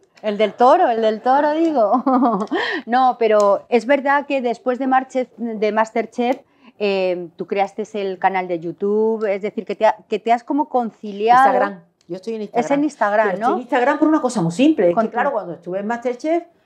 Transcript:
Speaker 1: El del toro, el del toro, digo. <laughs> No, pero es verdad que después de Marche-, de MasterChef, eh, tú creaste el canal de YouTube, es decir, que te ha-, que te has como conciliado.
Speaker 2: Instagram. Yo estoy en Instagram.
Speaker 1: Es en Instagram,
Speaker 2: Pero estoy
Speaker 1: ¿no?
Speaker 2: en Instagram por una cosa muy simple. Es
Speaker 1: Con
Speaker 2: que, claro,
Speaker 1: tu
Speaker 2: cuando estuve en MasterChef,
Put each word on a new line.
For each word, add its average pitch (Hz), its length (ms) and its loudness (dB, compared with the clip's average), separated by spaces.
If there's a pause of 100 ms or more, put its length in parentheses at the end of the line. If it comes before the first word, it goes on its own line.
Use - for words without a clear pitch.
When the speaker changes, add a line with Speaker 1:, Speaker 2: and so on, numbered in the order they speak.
(220)
Speaker 1:
El 208 160 -4
del 202 160 0
toro, 302 340 6
el 226 140 0
del 220 180 0
toro, 285 320 2
digo. 269 520 2
<laughs> 240 420 2 (400)
No, 247 320 2
pero 208 500 2
es 220 180 0
verdad 277 400 2
que 277 160 -2
después 240 360 -4
de 269 80 -4
Marche-, 262 500 -2
de 214 360 -4
MasterChef, 226 680 -2 (380)
eh, 185 580 -2
tú 185 100 -10
creaste 202 380 -4 (100)
el 196 240 -6
canal 185 300 -2
de 175 100 -4
YouTube, 208 680 -2
es 196 180 -4
decir, 208 220 -8
que 208 120 -6
te 220 100 2
ha-, 208 100 2 (120)
que 214 100 -4
te 226 140 0
has 233 120 -2
como 294 240 -2
conciliado. 226 840 0
Speaker 2:
Instagram. 196 320 -2 (240)
Yo 170 80 -10
estoy 226 180 -8
en 214 80 -8
Instagram. 220 220 -2
Speaker 1:
Es - 80 -4
en 285 120 0
Instagram, 214 440 0
Speaker 2:
Pero 185 100 -4
estoy 226 120 -2
Speaker 1:
¿no? 320 60 2
Speaker 2:
en 370 60 -4
Instagram 269 360 0
por 302 100 2
una 311 120 2
cosa 247 220 -2
muy 165 100 -2
simple. 214 360 2
Es 175 60 2
Speaker 1:
Con 220 120 0
Speaker 2:
que, 220 60 -6
claro, 254 180 -2
Speaker 1:
tu 233 40 -4
Speaker 2:
cuando 185 200 -6
estuve 180 240 -8
en 202 80 -8
MasterChef, 247 580 -4 (220)